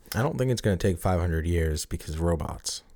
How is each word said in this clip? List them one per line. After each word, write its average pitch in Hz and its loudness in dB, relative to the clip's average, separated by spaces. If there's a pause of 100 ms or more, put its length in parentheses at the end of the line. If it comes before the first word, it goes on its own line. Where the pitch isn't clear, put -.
(140)
I 110 2
don't 151 0
think 127 2
it's 117 0
gonna 98 4
take 87 2
five 90 2
hundred 82 0
years 80 0
because 80 -6
robots. 85 -2 (140)